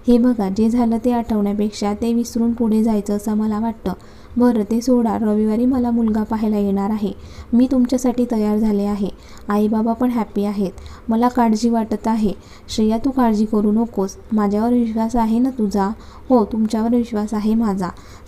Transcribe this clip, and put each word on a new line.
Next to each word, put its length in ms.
हे 100
बघा, 320
जे 200
झालं 360
ते 60
आठवण्यापेक्षा 840
ते 200
विसरून 400
पुढे 300
जायचं 320
असं 220
मला 220
वाटतं. 340
बरं, 260
ते 180
सोडा, 360
रविवारी 480
मला 260
मुलगा 320
पाहायला 340
येणार 320
आहे. 220
मी 180
तुमच्यासाठी 600
तयार 260
झाले 260
आहे. 260
आई 180
बाबा 260
पण 180
हॅपी 340
आहेत. 260
मला 180
काळजी 420
वाटत 380
आहे. 240
श्रेया, 280
तू 140
काळजी 340
करू 260
नकोस. 440
माझ्यावर 420
विश्वास 420
आहे 240
ना 100
तुझा?" 400
"हो, 220
तुमच्यावर 440
विश्वास 380
आहे 220
माझा." 340